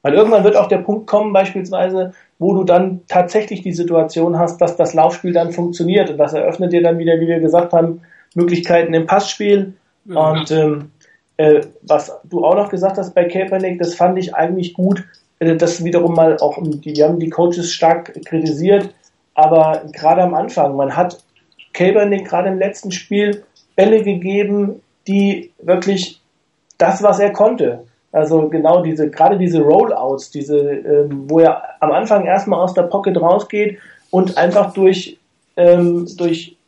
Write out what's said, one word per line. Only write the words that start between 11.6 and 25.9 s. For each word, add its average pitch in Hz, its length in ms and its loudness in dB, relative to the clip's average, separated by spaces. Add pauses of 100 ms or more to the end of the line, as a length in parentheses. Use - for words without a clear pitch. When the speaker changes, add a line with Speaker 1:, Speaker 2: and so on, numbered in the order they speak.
Speaker 1:
was - 320 -2 (120)
du 165 200 -4
auch 170 100 4
noch 208 140 0
gesagt 190 300 -4
hast 185 160 -10
bei 175 100 2
Kaepernick, 190 540 -4
das 170 160 -4
fand 180 240 0
ich 180 160 -6
eigentlich 175 400 -4
gut. 185 300 -2 (340)
Äh, 165 180 0
das 170 260 -2
wiederum 170 320 0
mal 160 240 4
auch, 147 220 -2
die, 151 320 -8
die 147 100 0
haben 170 160 2
die 160 120 -4
Coaches 175 420 -2
stark 170 400 0 (140)
kritisiert. 165 680 0 (380)
Aber 156 580 4
gerade 165 300 0
am 175 140 0
Anfang, 156 420 -2
man 135 180 -2
hat 175 300 -4 (480)
Kaepernick 196 540 0
gerade 180 220 -2
im 190 100 -4
letzten 190 340 -6
Spiel 202 520 -4 (300)
Bälle 208 300 2
gegeben, 202 800 -2 (260)
die 196 420 0 (120)
wirklich 180 580 -2 (560)